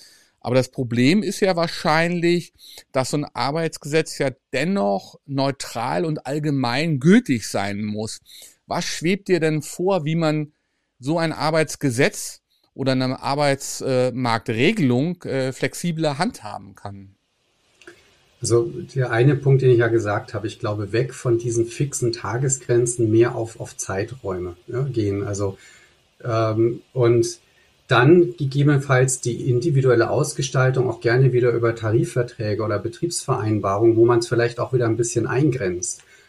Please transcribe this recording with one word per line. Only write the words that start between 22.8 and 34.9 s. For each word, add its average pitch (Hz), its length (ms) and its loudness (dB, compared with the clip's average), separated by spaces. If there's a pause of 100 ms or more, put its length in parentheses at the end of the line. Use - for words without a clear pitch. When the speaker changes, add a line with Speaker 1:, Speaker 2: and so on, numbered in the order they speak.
Speaker 2:
mehr 113 260 4
auf, - 260 -8
auf - 160 -14
Zeiträume, 92 800 -6 (100)
ja, 120 140 -4
gehen. 104 420 -2
Also, 98 340 -4 (640)
ähm, 113 600 0 (100)
und 117 480 2 (480)
dann 147 500 6
gegebenenfalls 135 840 2
die 123 280 -4
individuelle 123 600 4
Ausgestaltung 127 800 0
auch - 120 -8
gerne 123 320 4
wieder 120 180 2
über 117 240 0
Tarifverträge 113 880 -2
oder 104 160 -2
Betriebsvereinbarungen, 107 1160 0
wo 117 80 8
man's 117 220 2
vielleicht 120 320 0
auch - 140 -4
wieder 120 140 0
ein 110 100 0